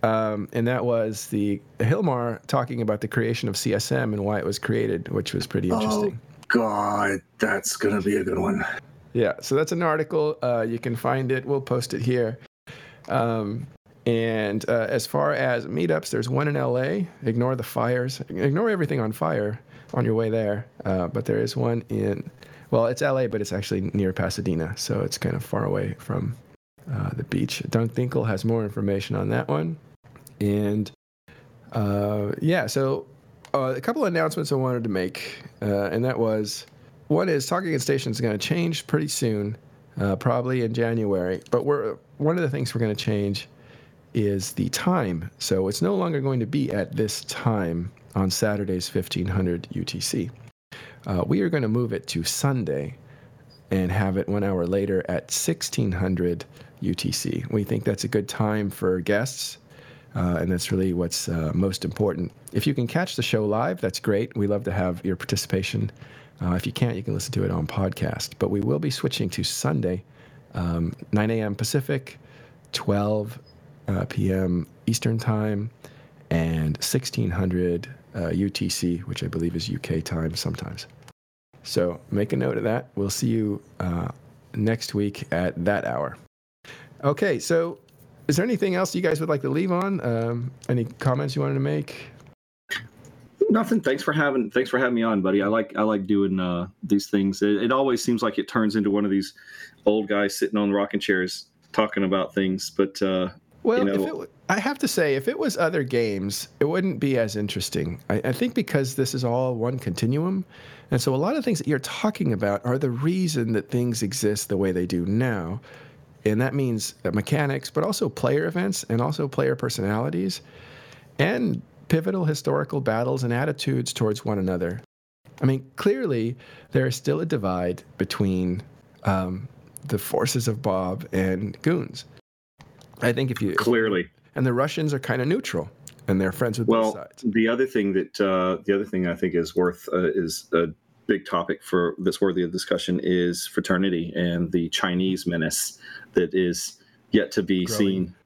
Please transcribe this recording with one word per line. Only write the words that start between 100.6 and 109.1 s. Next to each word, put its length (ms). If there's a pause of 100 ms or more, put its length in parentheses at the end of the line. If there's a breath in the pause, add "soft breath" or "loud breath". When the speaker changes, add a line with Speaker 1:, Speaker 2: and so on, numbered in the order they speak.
Speaker 3:
rocking 280
chairs 460 (260)
talking 300
about 320
things, 360
but, 320
uh, 260 (340)
Speaker 1:
Well, 160
Speaker 3:
you 60
know. 100
Speaker 1:
if 60
it 60
w-, 220 (200)
I 100
have 200
to 100
say, 260
if 140
it 100
was 180
other 280
games, 640 (120)
it 40
wouldn't 340
be 200
as 180
interesting. 640 (100)
I, 140
I 80
think 220
because 420
this 180